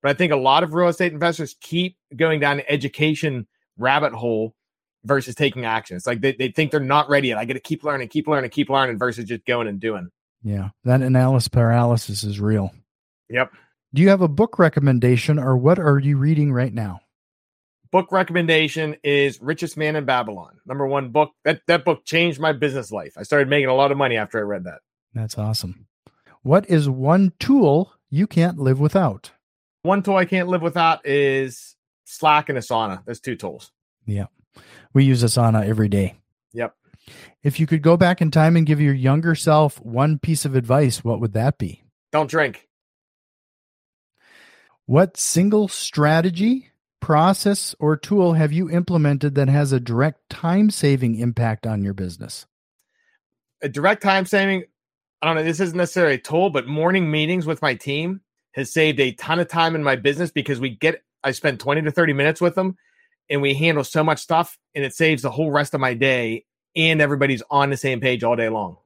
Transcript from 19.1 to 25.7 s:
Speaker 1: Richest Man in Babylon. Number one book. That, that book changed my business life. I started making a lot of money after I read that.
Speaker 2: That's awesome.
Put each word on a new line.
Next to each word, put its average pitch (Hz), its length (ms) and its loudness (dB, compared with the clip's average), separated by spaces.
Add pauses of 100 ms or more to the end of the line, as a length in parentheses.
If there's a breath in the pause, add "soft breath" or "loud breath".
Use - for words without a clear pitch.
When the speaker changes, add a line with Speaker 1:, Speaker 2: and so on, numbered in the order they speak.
Speaker 1:
Richest 151 380 -8
Man 151 180 -2
in 147 100 -4
Babylon. 107 600 -4
Number 139 220 -6
one 135 220 -4
book. 151 240 0 (100)
That, 151 240 -2
that 170 180 2
book 160 200 -2
changed 165 340 0
my 156 120 0
business 131 400 -4
life. 82 260 -10
I 101 60 -14
started 139 260 2
making 143 200 2
a 127 60 2
lot 139 160 4
of 139 80 -2
money 123 180 0
after 107 220 -4
I - 20 -2
read 101 220 -6
that. 82 160 -16 (340)
Speaker 2:
That's 113 240 -8
awesome. 107 480 -6 (560 soft breath)